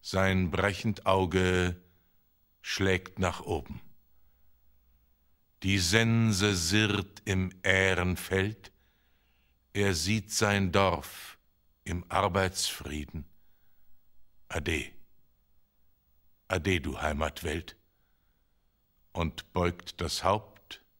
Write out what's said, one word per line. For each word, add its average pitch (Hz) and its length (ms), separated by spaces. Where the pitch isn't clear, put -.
Sein 95 500
brechend 101 540
Auge 92 760
schlägt - 560
nach 92 220
oben. 80 400
Die 95 160
Sense 107 760
sirrt 101 720
im 92 260
Ährenfeld. 95 1040
Er 98 220
sieht 95 380
sein 101 380
Dorf 90 680
im 87 260
Arbeitsfrieden. 90 1160
Ade, 76 440
ade, 90 340
du 71 200
Heimatwelt. 78 760
Und - 440
beugt 87 460
das 82 220
Haupt - 640